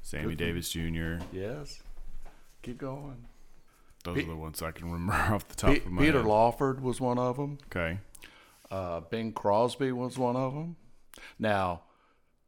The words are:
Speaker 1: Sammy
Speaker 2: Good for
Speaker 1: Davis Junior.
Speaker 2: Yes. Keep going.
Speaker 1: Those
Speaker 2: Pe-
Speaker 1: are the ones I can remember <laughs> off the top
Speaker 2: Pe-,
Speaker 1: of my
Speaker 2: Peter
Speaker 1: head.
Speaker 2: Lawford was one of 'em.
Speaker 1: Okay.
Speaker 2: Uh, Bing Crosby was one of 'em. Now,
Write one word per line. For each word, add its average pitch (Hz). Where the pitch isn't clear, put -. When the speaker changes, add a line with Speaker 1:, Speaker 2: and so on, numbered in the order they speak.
Speaker 1:
Sammy 76
Speaker 2:
Good 82
for 80
Speaker 1:
Davis 85
Junior. 82
Speaker 2:
Yes. 117
Keep 123
going. 135
Speaker 1:
Those 87
Speaker 2:
Pe- 76
Speaker 1:
are -
the 82
ones 80
I 80
can 85
remember 85
<laughs> 95
off 98
the -
top -
Speaker 2:
Pe-, 95
Speaker 1:
of 90
my 90
Speaker 2:
Peter 147
Speaker 1:
head. 113
Speaker 2:
Lawford 120
was 123
one 123
of 127
'em. 143
Speaker 1:
Okay. 87
Speaker 2:
Uh, 87
Bing 110
Crosby 117
was 127
one 123
of 131
'em. 165
Now, 95